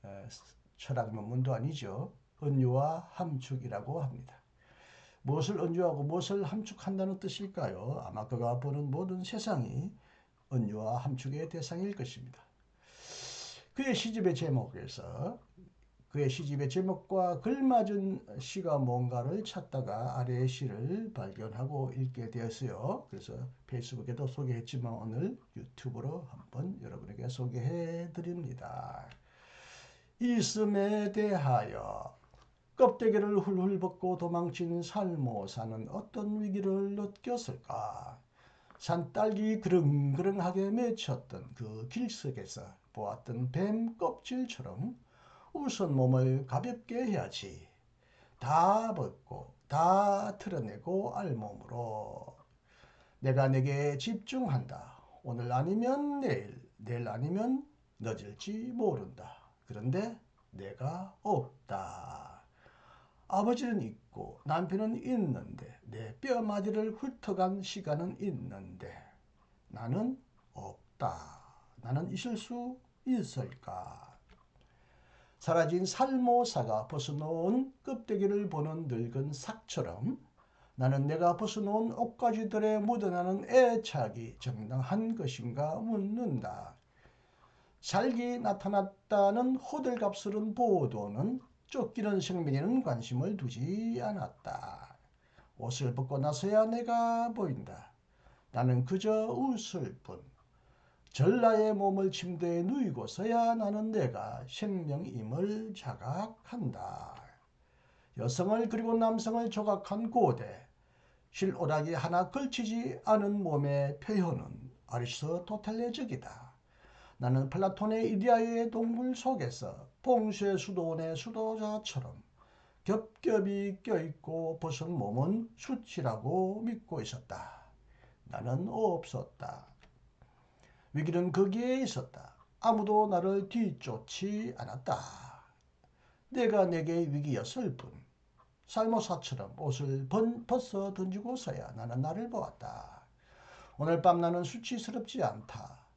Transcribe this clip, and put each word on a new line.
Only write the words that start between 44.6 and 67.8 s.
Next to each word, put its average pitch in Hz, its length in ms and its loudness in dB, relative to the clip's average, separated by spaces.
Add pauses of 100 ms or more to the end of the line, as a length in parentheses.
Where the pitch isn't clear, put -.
우선 202 440 0
몸을 131 500 6
가볍게 240 580 -4
해야지. 98 640 -4 (720)
다 196 560 4
벗고 - 600 -8 (120)
다 196 720 4
털어내고 170 760 -4
알몸으로 110 1200 -6 (840)
내가 135 300 4
내게 139 500 2
집중한다. - 1040 -2 (220)
오늘 120 260 -4
아니면 240 720 2
내일, 160 420 -4 (140)
내일 120 320 -6
아니면 190 580 0 (320)
늦을지 202 760 -6
모른다. 185 600 -2 (340)
그런데 151 500 -2 (340)
내가 143 720 -8
없다. - 1080 -4 (960)
아버지는 220 560 4
있고 - 600 -10
남편은 190 580 0
있는데 - 800 -2
내 113 340 -10
뼈마디를 214 760 0
훑어간 196 720 0
시간은 175 580 -4